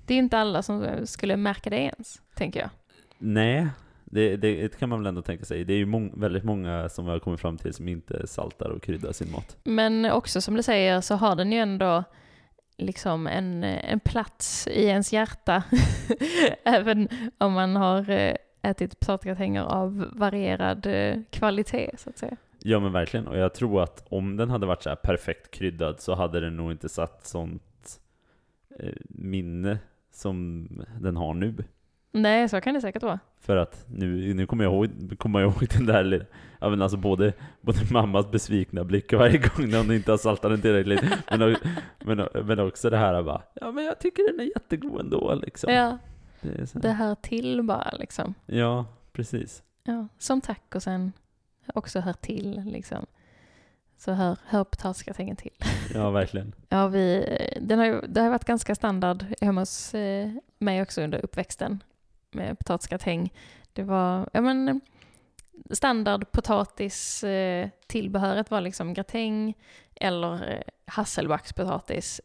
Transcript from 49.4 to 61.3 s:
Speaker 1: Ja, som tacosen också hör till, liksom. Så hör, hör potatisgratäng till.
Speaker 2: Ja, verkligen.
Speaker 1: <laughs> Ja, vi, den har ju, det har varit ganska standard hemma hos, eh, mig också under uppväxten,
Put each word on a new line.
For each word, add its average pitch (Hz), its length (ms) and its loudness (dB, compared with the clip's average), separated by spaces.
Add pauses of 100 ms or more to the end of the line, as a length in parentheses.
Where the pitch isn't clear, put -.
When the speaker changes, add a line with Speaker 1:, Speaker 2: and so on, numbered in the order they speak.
Speaker 1:
Ja, 233 240 -4 (100)
som 262 220 0
tacosen 185 720 -4 (640)
också - 260 -4
hör 175 120 -2
till, 202 540 -8
liksom. - 400 -8 (880)
Så - 160 -6
hör, 185 340 0
hör 202 180 2
potatisgratäng 196 720 -8
till. - 160 -14 (420)
Speaker 2:
Ja, 107 160 2
verkligen. 98 500 0
Speaker 1:
<laughs> - 80 -20
Ja, 196 200 4
vi, 185 380 2 (340)
den 220 180 2
har 226 80 6
ju, 226 220 0
det 208 120 2
har 233 100 4
varit 240 140 0
ganska 226 300 0
standard 185 500 0 (160)
hemma 196 200 2
hos, - 340 -6
eh, 202 360 -2 (280)
mig 190 240 0
också 170 200 -4
under 156 220 -2
uppväxten, - 580 -6 (520)